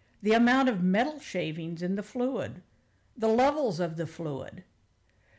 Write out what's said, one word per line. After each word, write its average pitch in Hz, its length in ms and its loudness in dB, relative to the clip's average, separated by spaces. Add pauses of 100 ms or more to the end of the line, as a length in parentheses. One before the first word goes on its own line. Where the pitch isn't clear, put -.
(220)
the 214 120 4
amount 247 340 4
of 196 140 0
metal 226 360 2
shavings 165 640 -6
in 180 140 -2
the 202 80 -4
fluid, 208 580 -4 (560)
the 220 120 0
levels 247 520 2
of 165 160 -4
the 160 100 -4
fluid, 156 580 -8 (760)